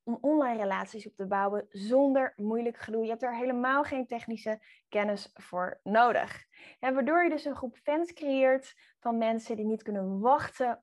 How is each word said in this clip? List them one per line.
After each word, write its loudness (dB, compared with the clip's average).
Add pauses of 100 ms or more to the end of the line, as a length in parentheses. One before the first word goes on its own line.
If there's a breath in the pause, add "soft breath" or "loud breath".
om -6
online 2
relaties -4
op -18
te -8
bouwen 0
zonder 2
moeilijk -2
gedoe. -4
Je -2
hebt -6
er -4
helemaal 0
geen -4
technische -6 (280 soft breath)
kennis -2
voor -6
nodig. 2 (340 loud breath)
En -2
waardoor 4
je 4
dus -4
een -6
groep -10
fans -2
creëert 2 (260 soft breath)
van -2
mensen -2
die -4
niet -2
kunnen -4
wachten 0